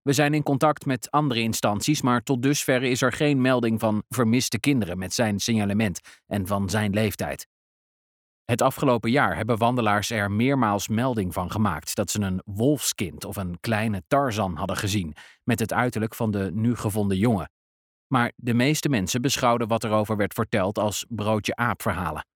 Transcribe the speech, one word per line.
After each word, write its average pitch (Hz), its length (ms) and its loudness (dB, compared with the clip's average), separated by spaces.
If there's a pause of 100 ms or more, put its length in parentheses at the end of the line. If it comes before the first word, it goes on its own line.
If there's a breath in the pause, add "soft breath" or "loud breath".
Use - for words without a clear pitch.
"We 139 120 0
zijn 147 200 4
in 151 100 2
contact 143 420 2
met 131 260 -4
andere 139 300 2
instanties, 110 600 0
maar 123 220 2
tot 131 180 0
dusver 135 420 2
is 127 180 0
er 123 100 2
geen 147 300 2
melding 120 380 2
van 107 300 0
vermiste 120 500 2
kinderen 104 380 0
met 92 160 -6
zijn 107 260 0
signalement 104 600 0 (260 loud breath)
en 98 220 -4
van 98 220 -2
zijn 107 240 0
leeftijd." 98 540 -2 (960)
Het 120 180 0
afgelopen 123 500 2
jaar 117 240 4
hebben 107 220 0
wandelaars 110 520 2
er 101 220 -2
meermaals 113 560 2
melding 110 460 -2
van 90 180 -4
gemaakt 101 440 -2
dat 104 160 -2
ze 107 100 -2
een 92 240 -2
wolfskind 104 800 -2
of 90 100 -10
een 90 240 -6
kleine 107 480 -2
Tarzan 107 480 0
hadden 92 220 -4
gezien, 95 380 -4 (280 loud breath)
met 117 160 0
het 110 140 -2
uiterlijk 113 420 -2
van 110 160 -2
de 95 220 -2
nu 110 220 0
gevonden 101 420 0
jongen. 101 340 0 (560)
Maar 120 280 0
de 120 180 -4
meeste 143 360 2
mensen 120 320 0
beschouwden 120 460 2
wat 110 160 0
erover 107 340 0
werd 101 160 0
verteld 104 440 0
als 104 320 -2
broodje 104 460 -2
aapverhalen. 92 680 -2 (100)